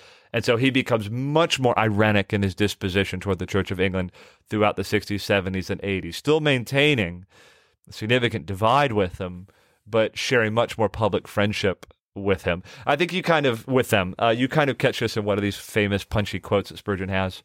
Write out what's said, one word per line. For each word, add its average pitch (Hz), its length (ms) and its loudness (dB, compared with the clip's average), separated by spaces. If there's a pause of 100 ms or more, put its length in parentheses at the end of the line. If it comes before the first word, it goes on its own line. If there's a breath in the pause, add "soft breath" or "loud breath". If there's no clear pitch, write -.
(320 loud breath)
And 117 140 -2
so 120 100 4
he 123 140 4
becomes 120 400 0
much 143 500 0
more 123 180 2
irenic 107 540 4
in 101 120 0
his 95 120 0
disposition 98 640 -2
toward 92 200 -2
the 92 60 -6
Church 95 260 -2
of 92 80 -6
England 92 340 -2 (340 loud breath)
throughout 104 300 2
the 95 80 -4
sixties, 101 380 -2
seventies, 95 460 0
and 95 140 -6
eighties, 92 320 -4
still 151 240 0
maintaining 131 840 0 (640 soft breath)
a - 20 -20
significant 113 540 0
divide 113 480 2
with 95 240 0
them, 90 300 -10 (380 soft breath)
but 110 320 0
sharing 110 360 2
much 117 240 0
more 107 100 2
public 104 400 -2
friendship 104 580 -2 (300)
with 98 280 0
him. 90 200 -2 (220 loud breath)
I 139 100 2
think 170 160 -2
you 180 100 -2
kind 156 240 2
of, 117 220 -2
with 131 220 2
them, 92 280 0
uh, 117 120 2
you 120 180 2
kind 147 220 2
of 123 80 -4
catch - 240 0
this 117 160 -2
in 104 80 -2
one 101 120 2
of 101 40 0
these 101 160 0
famous 101 480 0
punchy 101 340 -2
quotes 98 300 0
that 82 80 -16
Spurgeon 95 320 -4
has. 95 360 -2